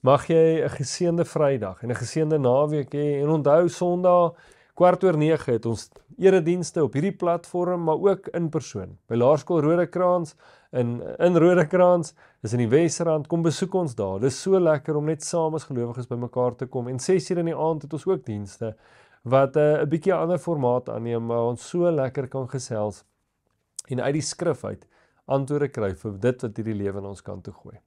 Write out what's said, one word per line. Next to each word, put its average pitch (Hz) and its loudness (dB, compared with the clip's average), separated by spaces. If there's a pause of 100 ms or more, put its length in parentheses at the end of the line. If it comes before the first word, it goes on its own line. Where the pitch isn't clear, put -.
Mag 139 4
jy 160 4
'n 147 -2
geseënde 170 -2
Vrydag 131 -2
en 113 -8
'n 120 -2
geseënde 156 -2
naweek 143 0
hê. 147 -2
En 147 0
onthou, 156 4
Sondag, 175 2 (380)
kwart 180 4
oor 175 4
nege, 151 0
het 117 0
ons 113 -4 (300)
eredienste 175 2
op 139 0
hierdie 190 -2
platform, 175 -2
maar 156 2
ook 190 0
in 170 -4
persoon. 101 -8 (160)
By 117 -2
Laerskool 151 4
Rodekraans, 175 0 (360)
in, 120 -2 (200)
in 175 4
Rodekraans, 175 4 (320)
is 107 -2
in 120 2
die 110 2
Wesrand. 156 2
Kom 170 -2
besoek 180 -2
ons 165 -2
daar. 98 -2
Dis 131 0
so 190 2
lekker 156 2
om 151 -2
net 156 -6
saam 160 -2
as - -10
gelowiges 120 -6
bymekaar 123 -4
te 131 -8
kom. 123 -6
En 127 -6
ses 185 0
uur 170 -2
in 165 -2
die 151 -6
aand 151 -4
het 160 -8
ons - -8
ook 185 -2
dienste 107 -8 (520)
wat, 135 4
eh, 151 4
'n 139 -2
bietjie 170 0
'n 160 0
ander 170 0
formaat 127 -2
aanneem, 117 -4
waar 117 0
ons 117 -10
so 175 0
lekker 135 -2
kan 131 -8
gesels 107 -6 (840)
en 123 -4
uit 139 -2
die 156 -2
skrif - -4
uit 101 -10 (420)
antwoorde 139 -2
kry 98 -4
vir 107 -10
dit 123 -2
wat 110 -8
hierdie 110 -6
lewe 98 -4
in 98 -12
ons 98 -16
kant 98 -14
toe 101 -14
gooi. - -20